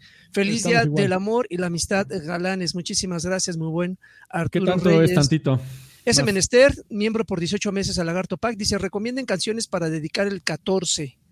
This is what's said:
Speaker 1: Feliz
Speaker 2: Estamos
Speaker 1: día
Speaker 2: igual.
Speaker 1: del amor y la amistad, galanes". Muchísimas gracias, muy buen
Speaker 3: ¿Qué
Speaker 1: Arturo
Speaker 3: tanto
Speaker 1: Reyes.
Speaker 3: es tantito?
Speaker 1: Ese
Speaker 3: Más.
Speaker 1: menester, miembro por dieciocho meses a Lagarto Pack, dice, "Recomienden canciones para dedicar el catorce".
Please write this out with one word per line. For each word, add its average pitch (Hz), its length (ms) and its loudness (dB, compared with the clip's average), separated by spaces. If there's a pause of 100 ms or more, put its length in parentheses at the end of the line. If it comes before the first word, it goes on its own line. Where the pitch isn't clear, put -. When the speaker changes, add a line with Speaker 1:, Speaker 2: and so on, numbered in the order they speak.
(320)
Speaker 1:
Feliz 202 260 0
Speaker 2:
Estamos 226 140 0
Speaker 1:
día 233 140 6
Speaker 2:
igual. 151 180 2
Speaker 1:
del 185 100 2
amor 214 360 0
y 175 80 -4
la 180 100 -2
amistad, 190 420 -2
galanes". 180 640 -4
Muchísimas 175 520 -4
gracias, 185 320 -2
muy 160 100 -4
buen 175 300 -2
Speaker 3:
¿Qué - 320 -20
Speaker 1:
Arturo 175 360 -2
Speaker 3:
tanto 180 240 2
Speaker 1:
Reyes. 165 220 8
Speaker 3:
es 185 40 2
tantito? 143 440 2 (460)
Speaker 1:
Ese 240 160 4
Speaker 3:
Más. 269 40 0
Speaker 1:
menester, 247 480 6 (160)
miembro 220 360 -2
por 180 140 -4
dieciocho 196 320 -2
meses 196 280 -2
a 175 40 -2
Lagarto 175 340 -4
Pack, 233 180 -2
dice, 202 240 -2
"Recomienden 226 460 -4
canciones 214 420 -2
para 170 220 -2
dedicar 160 360 -2
el 196 160 -4
catorce". 170 760 -2 (140)